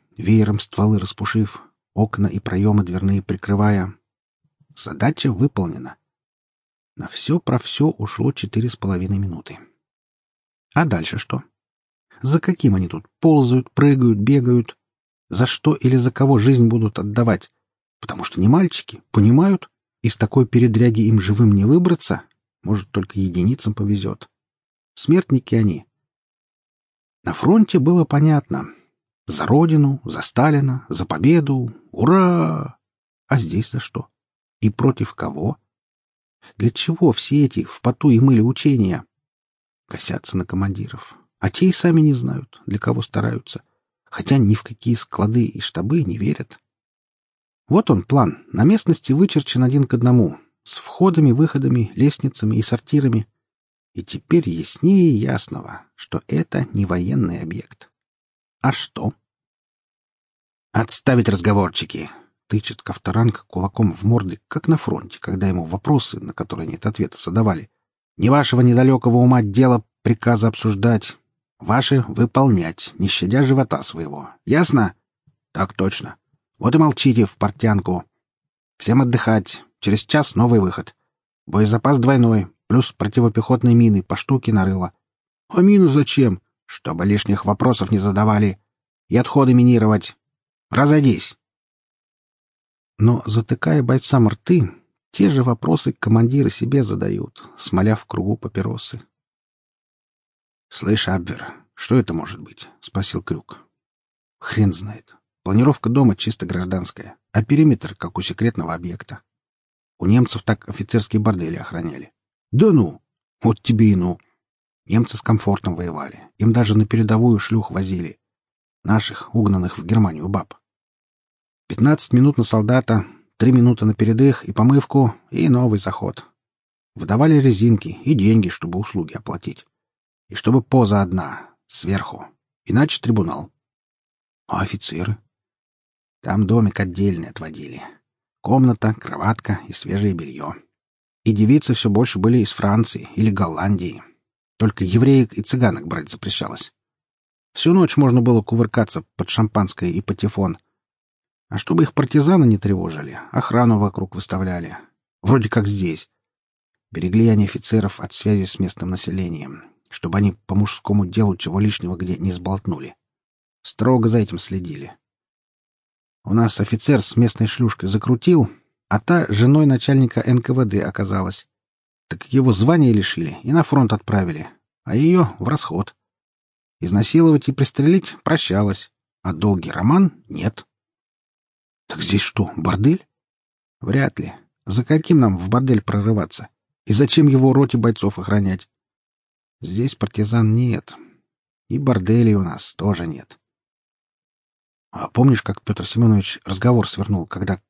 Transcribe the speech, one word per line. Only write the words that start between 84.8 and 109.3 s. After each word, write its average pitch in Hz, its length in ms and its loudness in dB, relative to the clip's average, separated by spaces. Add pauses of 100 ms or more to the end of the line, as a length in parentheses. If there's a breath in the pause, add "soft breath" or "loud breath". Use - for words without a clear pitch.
«А 180 120 2
мины 196 280 6
зачем?» 135 520 2 (240)
«Чтобы - 400 -8
лишних 101 400 0
вопросов 104 460 0
не 110 60 2
задавали. 104 600 0 (520)
И 107 80 0
отходы 127 360 2
минировать. 117 640 4 (540)
Разойдись». 139 680 2 (1600)
Но, 113 260 4
затыкая 117 580 0
бойцам 123 440 2
рты, 120 440 0 (400)
те 196 180 2
же 135 140 2
вопросы 131 500 -2
командиры 117 560 2
себе 127 340 -2
задают, 101 640 -6 (100)
смоля 98 380 0
в - 100 -10
кругу 98 320 -4
папиросы. 113 640 -8 (1700)
«Слышь, - 380 -4
Абвер, 92 460 -8 (220)
что - 220 -2
это 110 160 0
может 82 280 -10
быть?» — - 260 -20 (140)
спросил - 400 -8
Крюк. - 380 -12 (800)
«Хрен 101 340 0
знает. 101 420 -16 (280)
Планировка 123 460 0
дома 120 260 4
чисто - 300 -8
гражданская, 90 720 -8 (140)
а 110 120 0
периметр 143 520 2
как - 220 -10
у 90 40 -4
секретного 90 520 -4
объекта. 87 480 -14 (800)